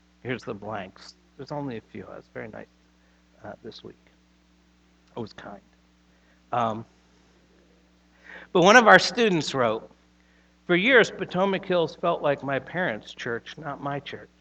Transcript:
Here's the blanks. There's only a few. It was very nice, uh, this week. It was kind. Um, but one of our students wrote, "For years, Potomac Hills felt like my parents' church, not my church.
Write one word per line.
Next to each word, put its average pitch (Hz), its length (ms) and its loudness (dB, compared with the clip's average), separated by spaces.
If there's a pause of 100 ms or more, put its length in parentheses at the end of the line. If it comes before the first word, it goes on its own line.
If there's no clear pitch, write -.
(240)
Here's 120 180 -8
the 123 120 -12
blanks. 101 600 -14 (220)
There's 135 160 -16
only 143 240 -10
a 107 60 -14 (100)
few. 101 100 -14
It - 60 -20
was - 260 -20
very 123 140 -14
nice, - 180 -18 (800)
uh, 107 80 -14 (100)
this - 220 -18
week. - 100 -20 (1200)
It 123 40 -10
was 110 120 -12
kind. 101 300 -20 (920)
Um, 113 320 -4 (1700)
but 160 120 4
one 202 100 10
of 233 140 8
our 190 100 12
students 185 560 0
wrote, 113 340 0 (800)
"For 175 80 2
years, 214 380 4
Potomac 190 520 -4
Hills 175 300 -2
felt 175 280 -4
like 143 200 -2
my 135 160 -4
parents' 135 560 -6
church, - 420 -10
not 143 240 -12
my 143 200 -8
church. - 280 -16 (120)